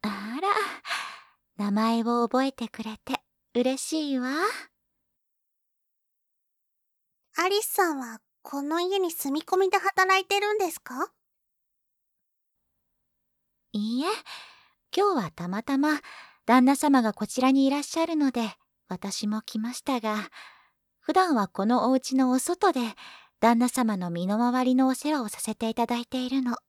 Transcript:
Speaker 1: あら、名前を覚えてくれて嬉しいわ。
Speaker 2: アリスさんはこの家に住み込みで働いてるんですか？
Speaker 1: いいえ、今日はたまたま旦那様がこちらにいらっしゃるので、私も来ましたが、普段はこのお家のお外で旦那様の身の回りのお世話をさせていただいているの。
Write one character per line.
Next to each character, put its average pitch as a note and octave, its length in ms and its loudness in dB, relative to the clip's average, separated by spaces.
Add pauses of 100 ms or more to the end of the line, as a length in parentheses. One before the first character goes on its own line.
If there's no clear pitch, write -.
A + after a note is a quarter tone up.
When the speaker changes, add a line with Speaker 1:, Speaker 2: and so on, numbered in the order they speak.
Speaker 1:
あ G#3 360 -8
ら、 F#4 80 -2 (1080)
名 G3+ 140 -2
前 A3+ 320 2
を A#3+ 200 2
覚 B3+ 200 2
え C4+ 80 0
て A3+ 180 -10
く - 140 -14
れ G#3+ 200 -10
て - 200 -6 (320)
嬉 B3+ 280 0
し D#4 280 -4
い C4 80 0
わ。 B3 100 -4 (3000)
Speaker 2:
ア F4 140 0
リ G#4 140 0
ス - 20 -6
さ F4 280 0
ん C#4 40 -4
は A3+ 240 -12 (220)
こ C#4 180 -8
の D4+ 180 -2
家 F#4 200 0
に F4 120 0
住 C#4 220 -4
み D#4 100 -2
込 F#4+ 140 0
み F#4+ 140 2
で G4 80 2
働 F#4+ 420 2
い F#4+ 40 -6
て G4 140 0
る G#4 140 0
ん G#4+ 60 0
で F4+ 100 0
す - 100 -10
か？ B3+ 320 -8 (2500)
Speaker 1:
い A3 300 -2
い - 20 -2
え、 E4+ 40 -2 (880)
今 G4 200 4
日 A3+ 100 0
は D#3 60 -8
た F3 160 -10
ま G3 160 -4
た C#4 160 0
ま D4 200 2 (460)
旦 B3 180 8
那 C4+ 120 6
様 C#4 260 4
が A3 120 0
こ G#3+ 120 -4
ち - 160 -4
ら C4 100 6
に C4+ 140 6
い C4+ 60 4
ら C#4+ 80 -2
っ - 20 -6
し - 180 -6
ゃ E4 60 2
る E4 100 -4
の D4 140 4
で、 A3+ 260 -4 (320)
私 F#3+ 380 -6
も G#3+ 160 -2
来 - 160 -10
ま A#3 160 -4
し - 100 -12
た B3+ 160 -2
が、 G#3+ 300 -4 (680)
普 - 140 -4
段 F#4 200 4
は G#3 140 2
こ - 180 -4
の A#3 240 4
お - 20 4
家 C4 240 0
の C4 140 4
お B3+ 80 4
外 F4 340 2
で A#3 240 -4 (440)
旦 A#3 200 6
那 B3 80 4
様 A3 300 0
の F3+ 120 -4
身 E3+ 160 -4
の G#3 120 0
回 B3 280 2
り B3+ 100 4
の C4 120 4
お C4 80 2
世 D4+ 180 -2
話 C#4+ 80 0
を G#3+ 60 -6
さ - 140 -10
せ A3 120 -4
て A3+ 140 -4
い A3+ 80 -4
た A#3+ 100 2
だ A#3+ 120 -2
い A#3+ 80 -6
て B3+ 200 -4
い B3+ 40 -6
る C4+ 120 0
の。 A#3+ 140 -2 (140)